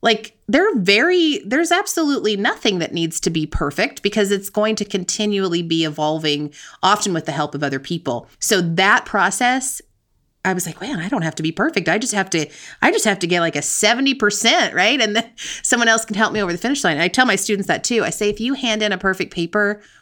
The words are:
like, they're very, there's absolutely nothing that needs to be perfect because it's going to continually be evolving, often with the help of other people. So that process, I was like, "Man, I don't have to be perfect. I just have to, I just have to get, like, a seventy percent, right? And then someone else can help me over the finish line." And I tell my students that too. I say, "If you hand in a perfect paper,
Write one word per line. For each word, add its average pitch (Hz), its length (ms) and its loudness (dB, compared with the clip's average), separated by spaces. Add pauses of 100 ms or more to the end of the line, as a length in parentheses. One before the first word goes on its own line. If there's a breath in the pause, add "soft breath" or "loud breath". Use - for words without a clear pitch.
like, - 360 0 (100)
they're 349 280 2
very, 285 680 2
there's 285 260 0
absolutely 285 680 2
nothing 214 420 0
that 165 140 -4
needs 165 280 -2
to - 100 0
be 160 160 -2
perfect 180 560 -4
because 208 280 2
it's 196 200 -2
going 214 240 0
to 208 100 -4
continually 190 800 -2
be 165 200 0
evolving, 151 720 -2 (300 loud breath)
often 208 280 2
with 165 140 -2
the 165 60 -4
help 147 240 -4
of 143 80 -4
other 135 160 -2
people. 135 480 -6 (120 soft breath)
So 190 220 2
that 185 440 2
process, 247 760 0 (640)
I 190 100 0
was 180 140 -4
like, 156 120 -12
"Man, 233 200 -6
I 175 100 -6
don't 170 140 -2
have 160 120 -2
to - 80 -6
be 160 80 -2
perfect. 202 380 0
I 185 80 2
just 220 160 -4
have 190 180 -2
to, 156 160 0 (360 loud breath)
I 285 80 6
just 427 140 0
have 202 140 2
to 180 80 0
get, 175 120 2
like, 165 160 0
a 147 80 -2
seventy 254 500 0
percent, 233 600 2
right? 226 260 2
And 208 140 0
then 233 160 -2 (320 loud breath)
someone 240 240 2
else 226 180 2
can 208 100 -8
help 208 180 0
me 214 80 -2
over 180 100 -2
the 175 80 -6
finish 277 240 -2
line." 165 140 2
And 160 60 0
I 175 40 2
tell 262 180 2
my 214 100 2
students 196 320 -2
that 151 160 0
too. 226 200 0
I - 80 -2
say, 208 180 -2
"If 208 100 -4
you 240 140 -2
hand 233 300 -2
in 208 80 0
a 180 80 -2
perfect 190 340 -2
paper, 202 480 -2 (200 soft breath)